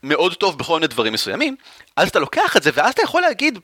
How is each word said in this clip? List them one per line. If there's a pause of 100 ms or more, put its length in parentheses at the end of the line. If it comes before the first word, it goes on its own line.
מאוד
טוב
בכל
מיני
דברים
מסוימים, (400)
אז
אתה
לוקח
את
זה,
ואז
אתה
יכול
להגיד